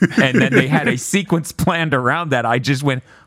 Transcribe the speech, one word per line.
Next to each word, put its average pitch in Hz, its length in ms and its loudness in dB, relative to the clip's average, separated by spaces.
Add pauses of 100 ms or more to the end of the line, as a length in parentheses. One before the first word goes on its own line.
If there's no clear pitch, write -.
(160)
and 131 240 2
then - 120 2
they 165 160 2
had 151 180 0
a 233 120 0
<laughs> - 0 -
sequence 170 520 -2
planned 165 420 0
around 139 360 0
that, 123 180 0
I 120 140 2
just 135 240 -2
went, 135 180 -2 (240)